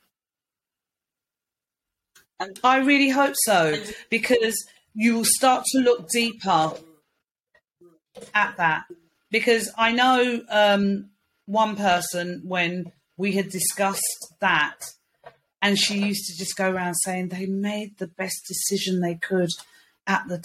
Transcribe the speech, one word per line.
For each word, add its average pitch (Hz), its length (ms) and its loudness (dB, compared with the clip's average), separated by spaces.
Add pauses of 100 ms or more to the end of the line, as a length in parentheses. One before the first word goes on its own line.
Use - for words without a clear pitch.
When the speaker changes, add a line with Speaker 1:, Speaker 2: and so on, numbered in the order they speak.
(2500)
Speaker 1:
And 190 240 -12
Speaker 2:
I 262 140 6
really 277 320 4
hope 277 260 2 (100)
so, 170 280 4
Speaker 1:
and 147 220 -8 (140)
Speaker 2:
because 226 460 2 (380)
you 226 220 2
will 226 100 0
start 254 420 2
to 269 120 2
look 240 300 2
deeper 185 640 0 (1600)
at 208 240 0
that. 165 280 0 (440)
Because 220 480 2
I 226 140 2
know, 247 580 2
um, 202 600 2 (340)
one 214 300 0
person, 175 720 -2
when 180 460 -4 (260)
we 196 160 -2
had 185 160 -2
discussed - 880 -4
that, 165 460 0 (760)
and 202 160 2
she 202 220 0
used 202 280 -2
to 170 100 -14
just 185 180 -8
go 190 160 0
around 180 240 -2
saying 185 320 -2
they 185 180 -8
made 202 520 -6
the 190 100 -8
best 185 400 -10
decision 190 540 -2
they 170 140 -2
could 180 340 0 (580)
at 196 220 -2
the 175 160 -8